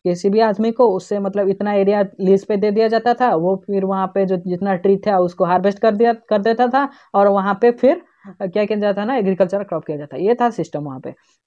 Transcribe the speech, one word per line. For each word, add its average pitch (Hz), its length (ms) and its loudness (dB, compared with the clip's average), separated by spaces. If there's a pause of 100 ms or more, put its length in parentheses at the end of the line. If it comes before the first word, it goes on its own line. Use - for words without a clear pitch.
किसी 180 260 -2
भी 208 100 2
आदमी 220 320 0
को - 160 2
उससे 190 320 -2
मतलब 196 300 -2
इतना 202 240 -2
एरिया 202 280 2
लीज 190 440 0
पे 208 120 -2
दे 208 140 0
दिया 220 160 2
जाता 226 260 0
था, 240 220 0
वो 185 320 -2
फिर 196 180 -2
वहाँ 190 220 -2
पे 196 180 -2
जो 185 120 -2
जितना 185 380 -4
ट्री 196 220 2
था 202 200 0
उसको 180 280 0
हार्वेस्ट 185 340 0
कर 226 120 2
दिया, 233 220 2
कर 220 240 -2
देता 226 300 0
था 269 220 0 (240)
और 202 140 4
वहाँ 196 340 0
पे 240 100 4
फिर, 269 300 2 (400)
अ, 196 60 -6
क्या 208 180 -2
किया 208 140 -4
जाता 202 260 -2
ना, 269 100 -2
एग्रीकल्चर 196 480 0
क्रॉप 170 220 -8
किया 151 120 -8
जाता, 143 200 -12
ये 202 180 2
था 240 140 2
सिस्टम 160 340 -6
वहाँ 135 160 -12
पे। - 140 -12 (340)